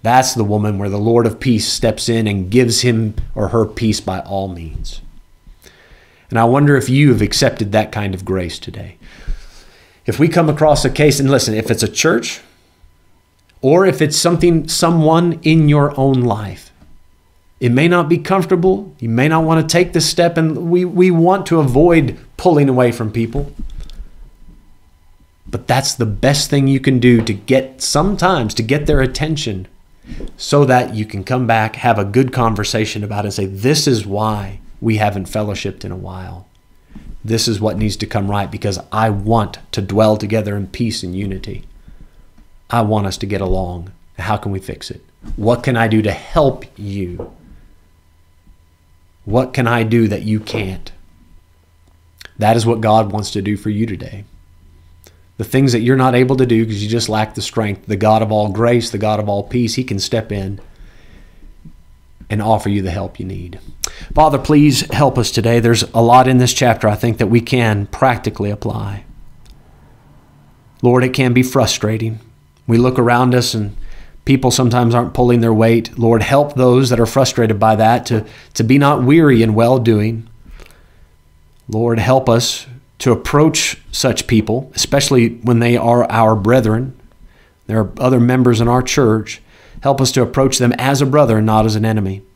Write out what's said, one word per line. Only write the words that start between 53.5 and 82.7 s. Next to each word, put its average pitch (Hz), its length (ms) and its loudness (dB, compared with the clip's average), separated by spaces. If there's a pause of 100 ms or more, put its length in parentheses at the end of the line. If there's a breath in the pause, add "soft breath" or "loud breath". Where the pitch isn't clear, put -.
for 107 140 -6
you 107 160 -2
today. 98 380 -12 (1120 soft breath)
The 110 80 -8
things 131 280 2
that 117 80 0
you're 127 160 2
not 127 180 2
able 127 220 2
to 127 100 2
do 113 180 2
because 107 160 -6
you 104 80 -4
just 113 200 -2
lack 107 260 -2
the 104 80 -8
strength, 104 440 -6
the 107 100 -2
God 110 260 2
of 107 80 -2
all 107 200 0
grace, 117 400 0
the 110 80 -6
God 107 200 -2
of 104 100 -4
all 101 140 -2
peace, 120 320 -4
he 131 80 -4
can 107 160 -6
step 110 320 -4
in 98 300 -6 (1700 soft breath)
and 104 100 -4
offer 107 280 0
you 101 140 -2
the 92 100 -4
help 92 260 -8
you 95 80 -10
need. 92 320 -12 (560 loud breath)
Father, 151 240 4
please 147 540 4
help 139 260 2
us 110 140 -2
today. 117 260 2
There's 113 240 2 (100)
a 117 80 2
lot 123 280 6
in 127 100 4
this 123 160 2
chapter, 117 320 0
I 104 80 2
think, 113 240 -2
that 113 80 0
we 117 140 4
can 110 460 0
practically 113 600 -2
apply. 104 540 -8 (1800 soft breath)
Lord, 123 200 4
it 127 100 -2
can 127 200 0
be 127 100 4
frustrating. 113 760 -2 (480)
We 117 100 4
look 127 180 2
around 123 380 2
us 120 200 0
and 104 220 -6 (480 soft breath)
people 131 280 2
sometimes 123 420 2
aren't 123 200 -2
pulling 120 260 4
their 117 120 2
weight. 113 460 2
Lord, 113 240 4
help 143 320 0
those 127 360 4
that 117 100 0
are 113 60 4
frustrated 113 520 0
by 110 160 4
that 110 320 2
to, 110 180 -2 (300 loud breath)
to - 80 -2
be 127 160 4
not 143 240 2
weary 143 400 6
in 110 120 2
well-doing. 113 760 2 (1400 soft breath)
Lord, 117 300 0
help 131 300 2
us - 380 0 (320)